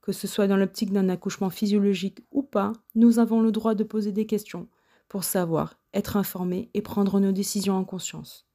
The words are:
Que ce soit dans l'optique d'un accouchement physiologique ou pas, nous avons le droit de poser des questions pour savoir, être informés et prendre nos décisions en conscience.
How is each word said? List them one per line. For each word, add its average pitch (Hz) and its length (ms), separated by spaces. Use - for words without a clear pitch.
Que 196 120
ce 196 140
soit 202 200
dans 196 100
l'optique 196 360
d'un 190 160
accouchement 185 400
physiologique 196 720
ou 285 100
pas, 208 320
nous 233 240
avons 226 220
le 226 100
droit 220 240
de 208 80
poser 214 280
des 208 140
questions 202 420
pour 190 160
savoir, 165 540
être 202 240
informés 180 560
et 208 80
prendre 202 380
nos 196 120
décisions 196 440
en 190 80
conscience. - 720